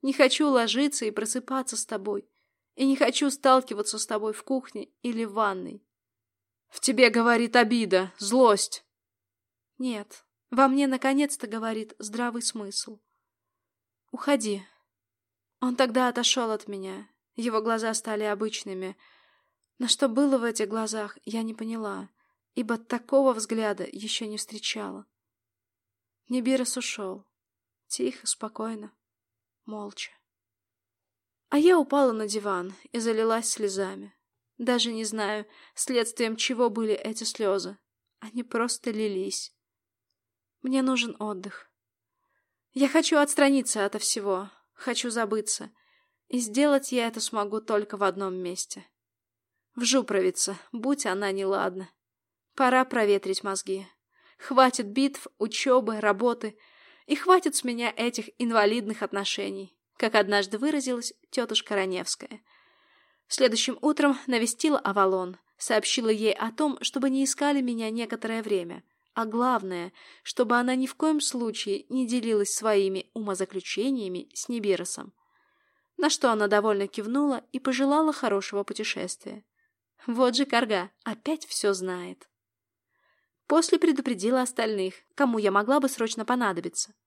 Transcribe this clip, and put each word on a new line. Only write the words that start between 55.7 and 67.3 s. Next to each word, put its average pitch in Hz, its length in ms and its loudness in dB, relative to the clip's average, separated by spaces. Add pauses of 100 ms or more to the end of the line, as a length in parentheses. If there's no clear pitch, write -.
работы. 214 580 0 (500)
И 294 80 2
хватит 349 400 4
с - 80 -2
меня 240 320 -2
этих 240 420 -4
инвалидных 220 640 2
отношений, 196 760 -6 (220)
как 226 180 0
однажды 202 440 2
выразилась 254 540 -2 (180)
тетушка 220 440 -2
Раневская. 190 640 -4 (840)
Следующим 240 540 2
утром 285 360 2 (100)
навестила 247 500 0
Авалон, 190 600 0 (200)
сообщила 226 520 0
ей 214 240 2
о 226 180 -4
том, 294 300 -2
чтобы 269 280 -2
не 269 160 2
искали 285 360 0